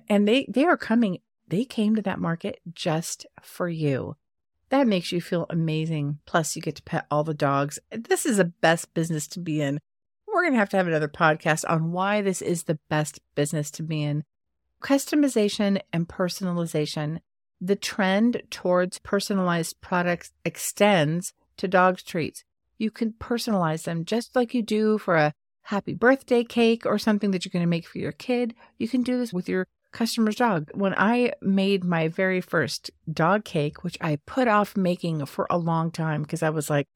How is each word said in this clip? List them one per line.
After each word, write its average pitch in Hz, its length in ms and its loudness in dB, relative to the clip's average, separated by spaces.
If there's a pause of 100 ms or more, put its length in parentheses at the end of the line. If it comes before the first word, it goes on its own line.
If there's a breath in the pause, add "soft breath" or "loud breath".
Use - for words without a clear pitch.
and 202 180 4
they, 247 220 2
they 254 160 2
are 359 120 4
coming 220 420 0 (300)
they 196 160 0
came 214 300 0
to 214 80 0
that 190 180 -4
market 170 400 -4 (120)
just - 540 -4 (140)
for - 280 -8
you. 151 480 -2 (520)
That 269 200 2
makes 185 240 0
you 175 80 -2
feel 170 280 -4
amazing. 156 760 -2
Plus, - 300 -2
you 160 60 -10
get 156 140 -6
to - 60 -20
pet - 280 -6
all 151 120 2
the 160 120 -4
dogs. 143 440 0 (120)
This 285 360 -2
is 226 120 2
the 185 60 6
best 170 500 2
business 165 340 -2
to - 120 -12
be 156 200 -2
in. 143 180 -2 (480)
We're 403 180 0
gonna 285 120 2
have 202 140 4
to 196 60 0
have 180 120 2
another 156 200 0
podcast 160 600 2
on 165 240 0
why 196 280 0
this 196 220 -2
is 170 220 -2
the 165 140 -2 (100)
best 156 320 -2 (140)
business 147 380 -2
to - 100 -10
be 156 200 -4
in. 147 220 -2 (580)
Customization 233 960 2 (120)
and 170 160 -2
personalization. 165 1120 -4 (400)
The 196 160 0
trend 202 760 2
towards 180 480 0
personalized 185 800 -2
products 175 520 -2 (120)
extends 170 880 2 (240)
to 196 120 -4
dog 185 300 4
treats. - 460 -8 (320)
You 220 140 -2
can 226 220 -4
personalize 190 720 -2
them 165 200 -4
just 226 320 -4
like 247 160 0
you 240 100 0
do 214 360 2
for 185 180 2
a 151 160 4 (300)
happy - 320 -4
birthday 247 500 4
cake 233 400 2
or 208 140 2
something 208 320 0
that 180 140 -2
you're 190 80 -12
gonna 175 140 0
make 170 200 0
for - 120 -14
your - 140 -4
kid. 240 420 -4 (240 soft breath)
You 226 100 -4
can 254 140 0
do 247 140 -2
this 247 160 -4
with 180 160 -4
your 185 200 -2 (280)
customer's 226 400 0
dog. 190 380 2
When 196 220 0
I 240 360 2 (100)
made 196 420 2
my 165 240 0
very 185 340 0
first - 480 -4 (220)
dog 180 320 2
cake, 151 400 -4
which 175 160 -8
I 151 260 -2
put 254 220 0
off 208 280 2
making 175 500 0
for - 240 -4
a 175 80 2
long 165 320 0
time 156 340 -2
'cause - 180 -6
I 160 80 2
was 156 200 -2
like, 143 260 0